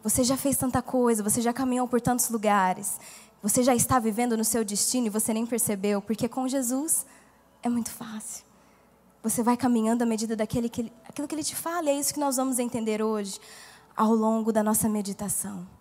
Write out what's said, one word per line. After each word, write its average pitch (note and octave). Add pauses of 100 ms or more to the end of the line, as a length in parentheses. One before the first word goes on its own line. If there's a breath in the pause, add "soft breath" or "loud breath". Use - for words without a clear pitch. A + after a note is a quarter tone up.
Você C4+
já B3+
fez C4
tanta B3+
coisa, A#3
você G#3
já A#3
caminhou B3+
por A#3+
tantos B3
lugares. G3+ (420 loud breath)
Você G#3
já B3
está B3
vivendo A3+
no A3
seu A3
destino A3
e -
você G#3+
nem A3
percebeu, G#3
porque A3+
com C4
Jesus C4+ (560 loud breath)
é A#3+
muito A#3+
fácil. A3 (760 soft breath)
Você A3+
vai A#3+
caminhando A#3
à A#3
medida A3
daquele A#3
que A#3+
ele, A3+ (140)
aquilo D4
que D#4+
Ele D4+
te -
fala, E4
e C#4+
é C#4
isso C#4+
que D4
nós C#4
vamos C4
entender A3
hoje, G#3+ (560 loud breath)
ao A3
longo A3
da A3
nossa G#3+
meditação. G3 (160)